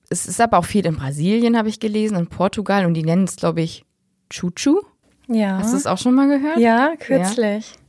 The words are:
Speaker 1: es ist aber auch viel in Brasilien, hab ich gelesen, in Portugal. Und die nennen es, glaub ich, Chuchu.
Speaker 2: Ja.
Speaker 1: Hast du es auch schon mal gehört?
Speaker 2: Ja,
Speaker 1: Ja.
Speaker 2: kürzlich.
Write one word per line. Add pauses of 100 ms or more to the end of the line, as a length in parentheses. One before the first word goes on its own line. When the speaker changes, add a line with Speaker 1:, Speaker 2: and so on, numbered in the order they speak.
Speaker 1:
es
ist
aber
auch
viel
in
Brasilien,
hab
ich
gelesen,
in
Portugal.
Und
die
nennen
es,
glaub
ich, (460)
Chuchu. (460)
Speaker 2:
Ja.
Speaker 1:
Hast
du
es
auch
schon
mal
gehört?
Speaker 2:
Ja,
Speaker 1:
Ja.
Speaker 2:
kürzlich. (160)